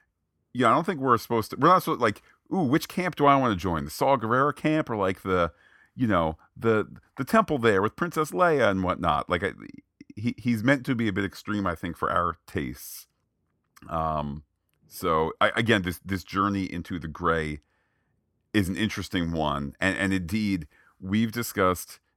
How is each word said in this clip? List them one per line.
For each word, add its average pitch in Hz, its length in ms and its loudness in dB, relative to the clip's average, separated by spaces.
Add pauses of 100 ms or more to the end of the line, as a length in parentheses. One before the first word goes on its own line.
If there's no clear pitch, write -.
(520)
Yeah, 120 180 4
I 120 40 6
don't 160 100 2
think 165 160 -4
we're 127 180 4
supposed 113 320 -2
to, - 60 -10
we're 139 120 4
not 180 140 6
supposed, 156 180 -2
like, 110 220 0 (300)
ooh, 185 100 0
which 147 260 0
camp - 280 -6
do 143 100 4
I 139 100 6
wanna 123 200 2
join? 82 280 -2
The 73 60 -10
Saw 135 260 2
Gerrera 123 400 0
camp 156 320 -2
or, 113 80 -4
like, 98 260 -2
the, 90 300 0 (420)
you 127 120 0
know, 82 320 2 (180)
the, 107 320 0 (280)
the 139 80 -6
temple 170 340 2
there 107 240 4
with 107 120 0
Princess 160 360 -4
Leia 160 400 4
and 95 120 0
whatnot. 82 460 0
Like, 90 160 0
I, 90 80 -2 (640)
he, 117 220 -4
he's 113 260 0
meant 135 220 2
to 135 80 0
be 113 140 0
a 98 40 -2
bit 98 120 -2
extreme, 101 420 -4
I 87 80 -2
think, 85 220 -8
for - 140 -4
our 87 360 0
tastes. - 600 -8 (840)
Um, 76 560 -4 (440)
so, 80 520 0
I, 107 140 2
again, 110 280 2
this, 87 220 -4
this 92 200 -4
journey 98 400 -2
into 87 340 -8
the 78 100 -10
gray 78 520 -2 (920)
is 98 140 4
an 98 80 -4
interesting 95 560 -4
one. 71 480 -4
And, 92 180 0
and 95 140 0
indeed, 95 560 -4 (320)
we've 107 320 0
discussed 101 680 -2 (180)